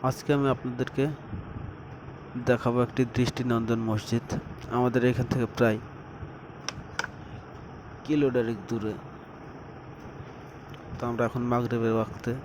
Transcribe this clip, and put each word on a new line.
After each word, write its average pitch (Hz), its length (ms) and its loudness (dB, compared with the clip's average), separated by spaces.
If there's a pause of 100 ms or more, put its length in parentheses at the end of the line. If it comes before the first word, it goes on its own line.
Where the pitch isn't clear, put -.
আজকে - 280 -2
আমি 139 180 4
আপনাদেরকে 127 500 0 (1400)
দেখাবো 120 380 4
একটি - 160 0 (140)
দৃষ্টিনন্দন 120 720 2
মসজিদ। 107 380 2 (500)
আমাদের 123 340 6
এখান 123 220 2
থেকে 123 140 2 (100)
প্রায় 113 220 6 (2250)
কিলো 147 300 6
দেড়েক 117 240 2 (100)
দূরে। 107 260 0 (2000)
তো - 140 -6
আমরা 117 180 2
এখন 123 140 0 (100)
মাগরিবের 117 440 4
ওয়াক্তে 110 360 0 (120)